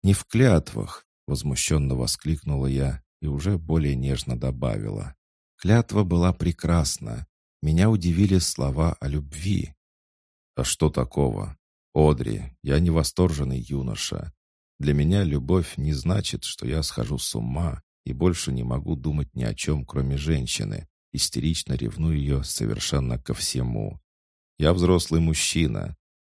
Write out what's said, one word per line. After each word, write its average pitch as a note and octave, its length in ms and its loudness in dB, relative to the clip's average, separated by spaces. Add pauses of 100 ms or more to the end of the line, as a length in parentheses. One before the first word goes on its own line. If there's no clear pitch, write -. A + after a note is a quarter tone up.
«Не G2 100 6
в - 120 2
клятвах!» — F2 800 2 (200)
возмущенно C#2+ 680 0
воскликнула C2+ 720 -2
я C2+ 360 -2 (180)
и D#2 60 -6
уже D#2 320 -2
более D#2 360 0
нежно B1+ 440 -4
добавила. A1 760 -4 (420)
«Клятва G#2+ 460 2
была F2 300 4
прекрасна. D#2 960 -2 (360)
Меня E2 260 4
удивили F#2+ 500 4
слова D#2 600 0
о C#2 80 -4
любви». D#2 680 -4 (840)
«А B1+ 80 -2
что - 260 2
такого? B1 680 -2 (380)
Одри, C2 480 2 (200)
я C#2 180 2
не F2 100 4
восторженный D2+ 680 0
юноша. A#1 760 -6 (440)
Для C#2+ 140 2
меня D#2+ 300 4
любовь D#2 540 0
не D2 160 0
значит, E2 520 -2
что - 220 -8
я D2+ 160 -2
схожу A#1+ 360 -4
с - 160 -6
ума B1+ 480 -4 (220)
и B1+ 80 -6
больше E2 400 0
не B1 120 -2
могу C2 320 -2
думать D2 380 -4
ни A#1+ 100 -4
о G#1+ 100 -2
чём, C#2+ 320 -2
кроме C#2 300 -2
женщины, B1+ 720 -2 (240)
истерично C#2+ 640 -2
ревную D2 440 -2
её C#2 240 0
совершенно A#1+ 760 -2
ко - 160 -6
всему. A1+ 680 -4 (580)
Я D#2+ 160 4
взрослый F2 460 4
мужчина. D2+ 760 0 (280)